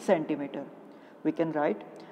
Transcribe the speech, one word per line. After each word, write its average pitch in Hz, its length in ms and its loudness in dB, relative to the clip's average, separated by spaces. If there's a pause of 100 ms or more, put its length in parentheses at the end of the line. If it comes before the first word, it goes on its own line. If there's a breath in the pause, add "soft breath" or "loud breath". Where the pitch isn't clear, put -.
सेंटीमीटर। 151 580 2 (600 loud breath)
We 156 120 2
can 160 160 2
write 151 320 2 (260 loud breath)